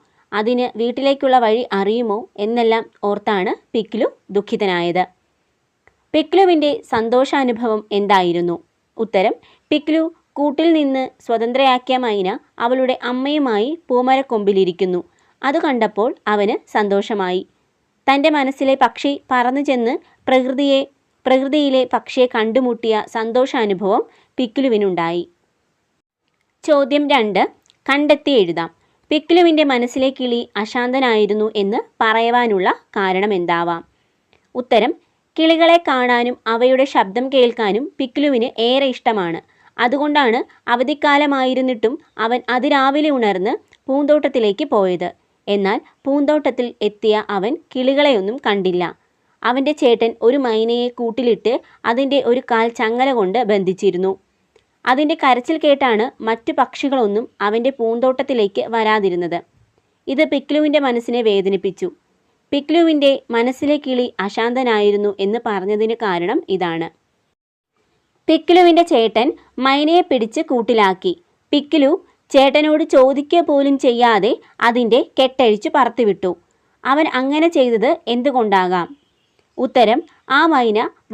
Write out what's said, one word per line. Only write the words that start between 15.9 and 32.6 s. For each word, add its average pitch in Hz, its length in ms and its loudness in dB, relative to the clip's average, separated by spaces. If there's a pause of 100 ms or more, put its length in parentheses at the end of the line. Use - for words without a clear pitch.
അവന് 208 220 0 (200)
സന്തോഷമായി. 196 680 -2 (640)
തൻ്റെ 285 300 2
മനസ്സിലെ 269 380 0 (100)
പക്ഷി 277 280 -2 (200)
പറന്നു 254 360 0
ചെന്ന് 247 260 0 (340)
പ്രകൃതിയെ, 269 520 2 (440)
പ്രകൃതിയിലെ 269 540 2 (100)
പക്ഷിയെ 247 340 -2 (100)
കണ്ടുമുട്ടിയ 226 600 0 (200)
സന്തോഷാനുഭവം 226 840 -2 (380)
പിക്ലുവിനുണ്ടായി. 202 840 -2 (1500)
ചോദ്യം 285 460 2
രണ്ട്, 214 300 2 (440)
കണ്ടെത്തി 294 520 2
എഴുതാം. 165 320 0 (400)
പിക്ലുവിൻ്റെ 311 640 4
മനസ്സിലെ 247 440 -2
കിളി 240 240 -2 (220)
അശാന്തനായിരുന്നു 220 840 0 (160)
എന്ന് 202 180 -2 (220)
പറയുവാനുള്ള 226 680 2 (280)